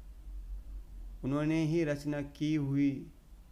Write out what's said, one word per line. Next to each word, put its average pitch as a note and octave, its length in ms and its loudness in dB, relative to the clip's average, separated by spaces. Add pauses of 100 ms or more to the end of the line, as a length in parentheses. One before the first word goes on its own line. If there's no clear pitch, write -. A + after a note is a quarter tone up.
(1300)
उन्होंने D3+ 400 4
ही E3 200 4
रचना D3 360 0 (100)
की D3+ 240 0
हुई C#3 360 4 (600)